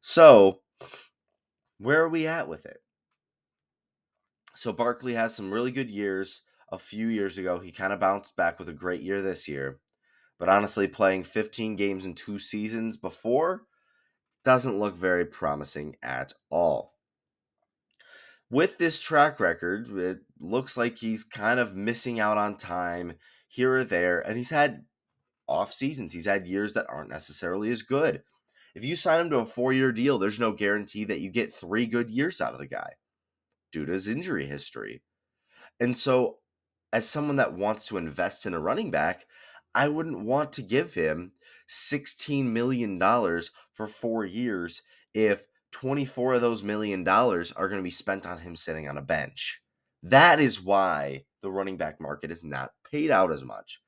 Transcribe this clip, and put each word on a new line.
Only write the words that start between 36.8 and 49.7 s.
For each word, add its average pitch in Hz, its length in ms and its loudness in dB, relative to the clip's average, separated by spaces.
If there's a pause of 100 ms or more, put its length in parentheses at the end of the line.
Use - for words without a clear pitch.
as 113 140 0
someone 147 300 -2
that 127 180 0
wants 104 320 -2
to 104 120 -6
invest 85 480 -4
in 90 80 -4
a 82 40 -4
running 131 320 -2
back, 78 360 -2 (500)
I 139 100 4
wouldn't 151 380 -4
want 143 300 0
to - 80 -6
give 120 320 -2
him 85 360 -2 (380)
sixteen 139 840 -2
million 117 460 0
dollars 92 540 0 (180)
for 107 160 -10
four 113 380 -4
years 95 580 -6 (320)
if 107 320 2 (240)
twenty-four 131 640 -2
of 123 60 4
those 117 240 0
million 104 400 -2
dollars 95 480 4
are 95 160 -2
gonna 98 120 -4
be 90 100 -6
spent 98 360 -6
on 87 140 -10
him 85 160 -14
sitting 78 320 -8
on 71 100 -8
a 71 40 -10
bench. - 600 -6 (400)